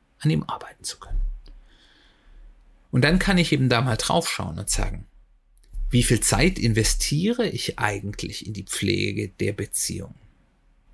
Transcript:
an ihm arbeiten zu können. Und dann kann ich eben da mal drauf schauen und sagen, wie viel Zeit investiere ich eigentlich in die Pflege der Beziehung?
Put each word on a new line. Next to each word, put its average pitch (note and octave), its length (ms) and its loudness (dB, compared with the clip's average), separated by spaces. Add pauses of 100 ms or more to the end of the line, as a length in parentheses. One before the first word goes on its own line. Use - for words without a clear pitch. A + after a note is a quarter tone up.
(200)
an D3+ 100 2
ihm D#3 140 2
arbeiten - 400 -10
zu - 140 -8
können. - 260 -2 (1700)
Und C3 80 4
dann D#3 160 4
kann F#3 220 4
ich E3 120 2
eben C3 180 4
da A#2 120 4
mal B2 160 2
drauf - 320 0
schauen F2 300 -6
und G2 100 -6
sagen, - 380 -2 (840)
wie A#2+ 140 4
viel A2+ 160 4
Zeit D#3+ 400 4
investiere D3 880 2
ich - 320 -6
eigentlich G2+ 680 -6
in G#2+ 80 -8
die F#2+ 120 -10
Pflege G2+ 640 -2
der G2+ 240 -4
Beziehung? - 600 -6 (800)